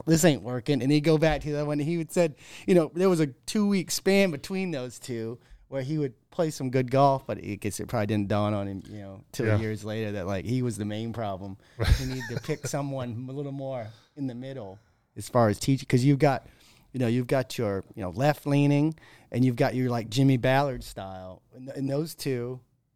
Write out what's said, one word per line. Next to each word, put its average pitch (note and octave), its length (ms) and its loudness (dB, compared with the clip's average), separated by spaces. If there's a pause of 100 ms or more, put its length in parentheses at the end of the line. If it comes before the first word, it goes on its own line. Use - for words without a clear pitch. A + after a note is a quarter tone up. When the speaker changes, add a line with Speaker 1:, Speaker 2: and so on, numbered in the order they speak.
Speaker 1:
this E3 180 4
ain't C#3 180 4
working." B2 400 -2
And C3+ 100 2
he'd D3+ 80 4
go D#3 180 4
back D3+ 240 2
to C#3+ 80 -8
the D3 60 -4
other D3 100 -2
one, D3 140 -2
and D3 80 -2
he E3+ 80 0
would D#3+ 160 -6
said, E3+ 240 2 (280)
you F#3+ 120 6
know, D#3 180 4
there F#3 140 2
was F3+ 120 4
a D3+ 60 4
two-week G3+ 640 0
span G3 400 4
between F#3 400 -4
those B2+ 300 -8
two A#2 380 -6 (300)
where C3+ 140 -4
he D3+ 160 -4
would C#3 160 -2 (180)
play E3 180 0
some C3+ 200 -4
good B2+ 200 2
golf, C3+ 380 4
but G2+ 100 -4
I F#2+ 160 -8
guess G2+ 240 -6
it - 80 -8
probably G#2+ 200 0
didn't G#2 200 0
dawn G#2 280 0
on G2+ 120 -4
him, G2 220 -8
you G#2 100 -14
know, G2 320 -16
till A#2+ 160 -4
Speaker 2:
Yeah. G#2+ 120 4
Speaker 1:
years A2 260 -4
later G#2+ 280 -4
that, F#2+ 140 -6
like, F#2+ 180 -4
he B2+ 180 -2
was A#2 140 -2
the G#2+ 80 -6
main G#2+ 280 -6
problem. G2 440 -8 (220)
Speaker 2:
<laughs> - 200 4
Speaker 1:
He C3 80 -6
needed C3 240 -6
to A#2 100 -8
pick D3 260 -6
someone C3 640 -6
a C3 40 -12
little C#3+ 200 -8
more C3+ 340 -8 (300)
in C#3 100 -4
the B2 80 -6
middle A#2+ 460 -12 (360)
as A2 120 -10
far A#2 200 6
as G2+ 120 2
teaching, C3+ 280 2
'cause B2 140 4
you've C#3 160 6
got, C3+ 280 2 (460)
you B2+ 60 -6
know, B2 80 0
you've B2 220 0
got C3 280 -2
your, G2+ 280 -2 (100)
you G#2+ 80 -10
know, F#2 80 -4
left C3+ 360 0
leaning, C#3+ 480 4 (360)
and B2 140 2
you've B2+ 120 4
got B2 200 0
your, B2+ 140 0
like, A2+ 200 -4
Jimmy C3+ 260 4
Ballard C3 460 0
style, F#2 580 -12 (140)
and, C3 140 -16
and C#3 200 -6
those D3+ 280 -4
two, B2+ 420 -4 (380)